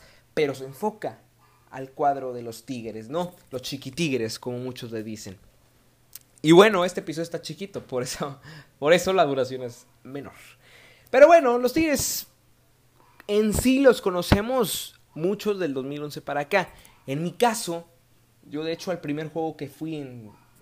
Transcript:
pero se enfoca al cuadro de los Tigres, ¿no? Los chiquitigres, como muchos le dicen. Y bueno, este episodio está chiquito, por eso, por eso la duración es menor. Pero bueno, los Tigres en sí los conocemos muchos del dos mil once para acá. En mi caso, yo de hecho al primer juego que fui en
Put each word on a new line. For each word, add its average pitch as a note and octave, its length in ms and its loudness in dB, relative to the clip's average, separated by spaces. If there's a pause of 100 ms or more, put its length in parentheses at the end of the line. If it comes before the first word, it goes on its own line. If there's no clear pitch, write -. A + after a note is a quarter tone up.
(340)
pero C#3+ 220 0
se C3 80 -14
enfoca C#3 560 -8 (500)
al C3+ 220 -12
cuadro C3+ 420 -2
de A#2+ 80 -10
los A#2 240 -14
Tigres, A2 440 -10
¿no? F3 260 -6 (160)
Los B2+ 100 -10
chiquitigres, C3 800 -4
como B2 200 -8
muchos B2 320 -12
le A2+ 120 -8
dicen. G#2+ 340 -14 (1040)
Y D#3 120 6
bueno, F#3+ 320 8
este F#3 160 -4
episodio E3 220 -8
está E3 180 -10
chiquito, D#3 440 -12
por B2+ 160 -6
eso, C#3 380 -8 (400)
por D3+ 140 4
eso F3+ 180 2
la F#3 140 2
duración C3 360 -2
es A#2+ 260 -14 (160)
menor. C3 300 -14 (760)
Pero C#4 180 10
bueno, C#4+ 300 8
los B3 160 0
Tigres D#4+ 540 0 (1000)
en G#3 260 2
sí C4 280 2
los B3+ 200 6
conocemos G3+ 1000 -2 (120)
muchos G3 460 -4
del D#3+ 140 -2
dos C3 100 -4
mil C#3+ 180 -8
once D3 200 -12
para C#3+ 180 -6
acá. F3 300 -2 (360)
En C#3+ 180 -4
mi F3 100 -4
caso, G3 560 -2 (540)
yo D3 200 -8
de D#3+ 80 -4
hecho E3 200 -6
al F3 100 -6
primer D3+ 260 -6
juego D#3 300 -6
que C#3 100 -10
fui D#3 300 -10
en B2 340 -14 (300)